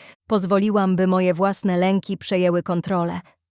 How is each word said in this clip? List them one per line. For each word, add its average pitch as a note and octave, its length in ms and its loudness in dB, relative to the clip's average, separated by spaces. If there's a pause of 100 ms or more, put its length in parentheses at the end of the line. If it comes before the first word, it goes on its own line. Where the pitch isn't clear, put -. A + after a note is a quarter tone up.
(260)
Pozwoliłam, G3 680 0
by F#3 100 2
moje F#3 280 2
własne F#3+ 420 0
lęki F#3 400 0
przejęły F3+ 460 0
kontrolę. F3 580 -4 (300)